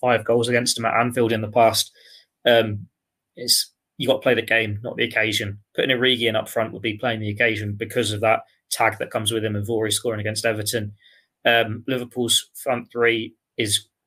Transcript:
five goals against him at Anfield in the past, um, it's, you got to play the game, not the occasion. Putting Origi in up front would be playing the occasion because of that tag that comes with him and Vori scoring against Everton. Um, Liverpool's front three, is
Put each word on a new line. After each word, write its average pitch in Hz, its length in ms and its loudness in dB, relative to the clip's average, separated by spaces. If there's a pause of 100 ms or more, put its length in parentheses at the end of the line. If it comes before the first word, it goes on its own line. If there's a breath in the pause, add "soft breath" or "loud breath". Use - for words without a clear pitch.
five 117 240 2
goals 120 240 2
against 120 300 0
him 117 60 -2
at 113 100 0
Anfield 120 380 2
in 110 80 0
the 104 80 -6
past, 110 420 4 (540 soft breath)
um, 110 420 2 (480)
it's, - 380 -2 (240)
you 139 100 -4
got 131 80 4
to - 80 -6
play 127 120 4
the - 80 2
game, 110 420 0
not - 120 -8
the 113 60 -2
occasion. 107 560 -2 (160)
Putting 131 220 0
Origi 123 320 2
in 110 80 0
up 110 120 -2
front 110 240 -2
would 104 100 -12
be 107 160 -4
playing 113 200 -4
the 107 120 -4
occasion 104 440 0
because 110 380 -2
of 104 80 -6
that 110 220 2 (280 soft breath)
tag 110 300 0
that 113 100 -6
comes 110 220 -2
with 110 120 0
him 107 120 -2
and 101 100 -4
Vori 110 260 -2
scoring 110 280 -4
against 107 260 -4
Everton. 107 460 -2 (520 soft breath)
Um, 113 440 2
Liverpool's 123 640 -2
front 120 380 -4
three, 117 420 2 (240)
is 104 280 -2 (200)